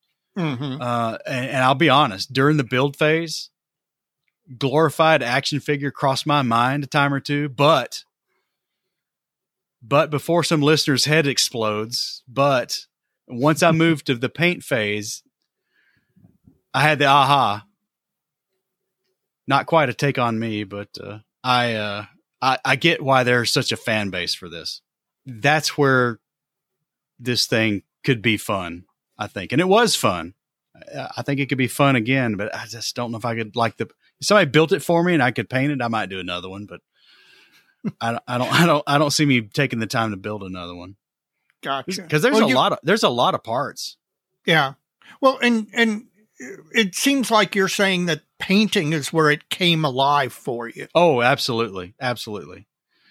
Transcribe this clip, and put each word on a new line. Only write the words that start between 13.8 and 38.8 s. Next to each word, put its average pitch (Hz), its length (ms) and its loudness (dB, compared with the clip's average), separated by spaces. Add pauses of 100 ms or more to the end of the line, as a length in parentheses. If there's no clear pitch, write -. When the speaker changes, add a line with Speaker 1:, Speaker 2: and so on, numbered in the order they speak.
Speaker 2:
to 135 80 0
the 120 140 -4
paint 175 340 -2
phase, 107 600 -4 (1500)
I 131 80 0
had 151 160 2
the 143 80 2
aha. 135 580 4 (1800)
Not 139 200 2
quite 156 220 2
a 123 60 -4
take 139 240 -2
on 117 200 0
me, 107 260 -4
but, 101 240 -12 (140)
uh, 104 160 -14 (240)
I, 123 320 0
uh, 104 300 -6 (380)
I, 127 220 2
I 135 120 2
get 160 260 0
why 131 200 4
there's 123 280 2
such 131 220 -2
a 107 60 -4
fan 107 320 -2
base 87 240 -4
for 90 140 -14
this. 82 340 -12 (420)
That's 139 540 -2
where 127 420 2 (960)
this 120 280 -2
thing 110 360 0 (220)
could 123 160 0
be 107 160 0
fun, 90 480 -6 (340)
I 104 80 -6
think. 98 260 -10
And 139 80 2
it 185 80 0
was 220 280 4
fun. 90 380 -2 (600)
I, 135 140 -10 (100)
I 120 40 -6
think 139 180 -4
it 131 80 -4
could 131 80 -2
be 127 100 2
fun 139 300 2
again, 120 400 0
but 104 180 -8
I 110 120 -10
just 110 280 -10
don't 120 160 -6
know 117 60 -8
if 107 80 -8
I 117 120 -4
could, 110 200 -8
like, 117 220 0
the, 113 60 -4
if - 420 -16
somebody 196 240 4
built 156 220 4
it 151 100 0
for 170 200 2
me 180 120 2
and 143 80 4
I 123 80 2
could 113 180 -6
paint 135 240 -2
it, 135 80 -4
I 117 80 -4
might 107 220 -4
do 95 100 -8
another 90 300 -8
one, 101 160 -12
but 90 160 -18 (1160)
I 117 120 -4
don't, 117 140 -6
I 123 120 -4
don't, 123 140 -2
I 156 140 4
don't, 151 200 2